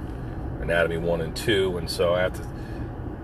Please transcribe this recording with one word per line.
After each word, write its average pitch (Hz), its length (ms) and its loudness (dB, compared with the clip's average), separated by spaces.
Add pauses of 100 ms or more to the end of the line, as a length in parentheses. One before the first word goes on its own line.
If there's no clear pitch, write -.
(600)
Anatomy 85 360 4
One 85 240 2
and 80 140 -4
Two, 95 420 2
and 82 120 -4
so 87 240 4
I 90 80 4
have 92 120 2
to - 120 -6 (800)